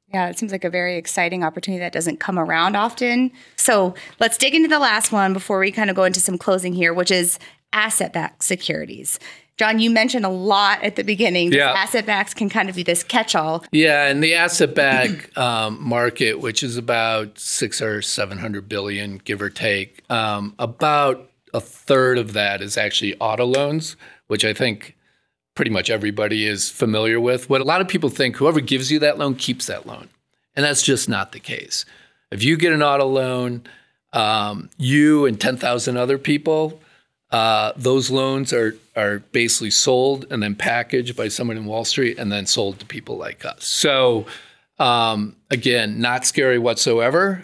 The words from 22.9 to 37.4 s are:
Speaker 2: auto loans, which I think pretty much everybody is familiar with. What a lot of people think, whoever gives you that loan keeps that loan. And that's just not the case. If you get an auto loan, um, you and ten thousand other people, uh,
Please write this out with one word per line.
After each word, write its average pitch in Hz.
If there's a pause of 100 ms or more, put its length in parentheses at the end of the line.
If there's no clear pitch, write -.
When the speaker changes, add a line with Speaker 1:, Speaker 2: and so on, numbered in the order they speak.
Speaker 2:
auto 110
loans, 143 (300)
which 107
I 107
think 113 (640)
pretty 127
much 95
everybody 107
is 101
familiar 113
with. 123
What 135
a -
lot 165
of 190
people 156
think, 131
whoever 156
gives 131
you 151
that 147
loan 143
keeps 123
that -
loan. - (480)
And 139
that's 143
just -
not 98
the -
case. - (480)
If 101
you 156
get 165
an 151
auto 139
loan, 127 (500)
um, 107
you 147
and 113
ten 127
thousand 123
other 131
people, 156 (520)
uh, 110